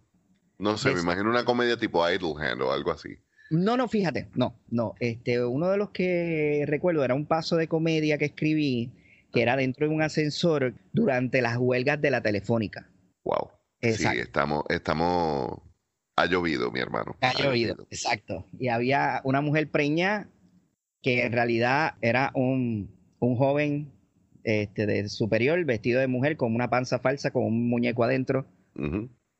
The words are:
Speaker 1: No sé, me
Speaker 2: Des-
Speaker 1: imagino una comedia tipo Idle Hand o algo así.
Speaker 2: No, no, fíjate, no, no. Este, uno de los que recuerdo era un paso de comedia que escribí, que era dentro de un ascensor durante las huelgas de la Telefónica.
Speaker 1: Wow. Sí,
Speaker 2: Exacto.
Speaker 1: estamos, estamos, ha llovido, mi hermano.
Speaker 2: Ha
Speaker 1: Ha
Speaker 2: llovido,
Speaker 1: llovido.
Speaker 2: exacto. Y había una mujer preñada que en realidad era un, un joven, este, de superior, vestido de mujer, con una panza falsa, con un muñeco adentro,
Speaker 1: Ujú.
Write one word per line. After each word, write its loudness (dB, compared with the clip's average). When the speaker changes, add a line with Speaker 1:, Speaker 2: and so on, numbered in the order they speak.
Speaker 1:
No 0
sé, -4
me -
Speaker 2:
Des- 0
Speaker 1:
imagino 0
una 0
comedia 2
tipo 0
Idle -2
Hand -4
o 0
algo -2
así. -10
Speaker 2:
No, 0
no, 0
fíjate, -2
no, 0
no. -2
Este, -2
uno -2
de 0
los -2
que 0
recuerdo 0
era 2
un -2
paso 0
de 0
comedia 2
que 0
escribí, 0
que 4
era 4
dentro 0
de 0
un 0
ascensor 0
durante 2
las 2
huelgas 2
de 2
la 2
Telefónica. 0
Speaker 1:
Wow. -2
Sí, 2
Speaker 2:
Exacto. 0
Speaker 1:
estamos, -2
estamos, 0
ha 4
llovido, 0
mi -6
hermano. -4
Speaker 2:
Ha 0
Speaker 1:
Ha -
Speaker 2:
llovido, 0
Speaker 1:
llovido. -14
Speaker 2:
exacto. -6
Y -4
había 0
una 0
mujer 0
preñada 0
que 0
en -2
realidad 2
era 2
un, 0
un 2
joven, 0
este, 0
de -2
superior, 0
vestido 0
de 2
mujer, 0
con 0
una 0
panza 0
falsa, 0
con 0
un 0
muñeco 0
adentro, 0
Speaker 1:
Ujú. -4